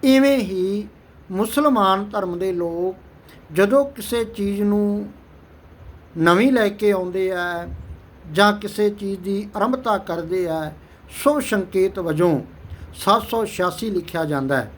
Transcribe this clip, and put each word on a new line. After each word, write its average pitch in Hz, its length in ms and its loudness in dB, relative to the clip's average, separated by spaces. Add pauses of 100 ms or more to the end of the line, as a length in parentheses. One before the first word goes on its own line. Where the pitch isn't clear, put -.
ਇਵੇਂ 269 340 6
ਹੀ 196 480 -2 (440)
ਮੁਸਲਮਾਨ 208 760 2
ਧਰਮ 185 300 -4
ਦੇ 190 120 -2
ਲੋਕ 175 1000 -6
ਜਦੋਂ 202 320 4
ਕਿਸੇ 233 420 -4
ਚੀਜ਼ 202 340 -4
ਨੂੰ 208 440 0 (1120)
ਨਵੀਂ 175 340 4
ਲੈ 226 180 4
ਕੇ 208 220 0
ਆਉਂਦੇ 185 400 -2
ਆ 175 360 -4 (640)
ਜਾਂ 202 220 6
ਕਿਸੇ 208 360 -2
ਚੀਜ਼ 196 300 -8
ਦੀ 196 360 -4
ਆਰੰਭਤਾ 233 440 0
ਕਰਦੇ 175 480 -4
ਆ, 160 240 -4 (400)
ਸ਼ੁਭ 294 300 2
ਸੰਕੇਤ 190 580 0
ਵਜੋਂ 165 400 2 (560)
ਸੱਤ 208 280 2
ਸੌ 226 220 -2
ਛਿਆਸੀ 180 440 -4
ਲਿਖਿਆ 170 360 -4
ਜਾਂਦਾ 139 320 0
ਹੈ। 110 200 -2